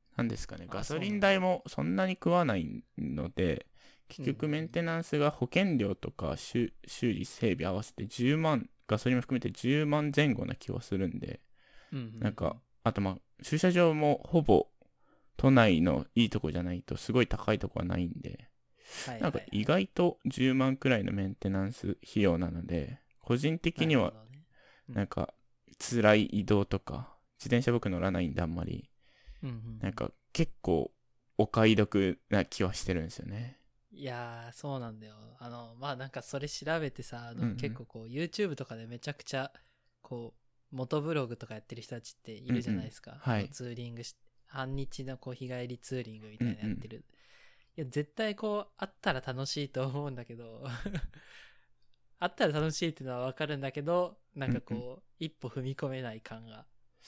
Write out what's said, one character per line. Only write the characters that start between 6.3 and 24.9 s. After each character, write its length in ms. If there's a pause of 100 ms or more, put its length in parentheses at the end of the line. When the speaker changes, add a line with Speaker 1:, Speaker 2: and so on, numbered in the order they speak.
Speaker 1:
修-、 280
Speaker 2:
う 20
ん。 60 (140)
Speaker 1:
修 280
理 100
整 300
備 120
合 80
わ 80
せ 120
て 120
十 300
万、 320 (180)
ガ 120
ソ 100
リ 60
ン 20
も 60
含 140
め 40
て 100
十 360
万 280
前 200
後 100
な 100
気 160
は 120
す 160
る 100
ん 100
で、 220 (520)
Speaker 2:
う 40
ん 20
う 40
ん 40
う 20 (100)
ん。 20
Speaker 1:
な 100
ん 40
か、 220 (280)
あ 80
と、 80
ま 120
あ、 300
駐 140
車 140
場 240
も 300
ほ 180
ぼ 240 (720)
都 120
内 300
の 240 (100)
い 120
い 40
と 100
こ 120
じ 60
ゃ 40
な 120
い 80
と 140
す 160
ご 100
い 40
高 280
い 40
と 120
こ 100
は 60
な 100
い 80
ん 160
で、 300 (560)
Speaker 2:
は 60
い 20
は 60
い 20
は 0
い。 0
Speaker 1:
な 80
ん 20
か 80 (100)
意 140
外 240
と 380
十 260
万 240
く 140
ら 80
い 60
の 80
メ 140
ン 80
テ 140
ナ 140
ン 100
ス 240 (140)
費 120
用 140
な 140
の 160
で、 320 (220)
個 180
人 200
的 280
に 100
は 60
Speaker 2:
な 80
る 60
ほ 80
ど 60
ね。 140 (460)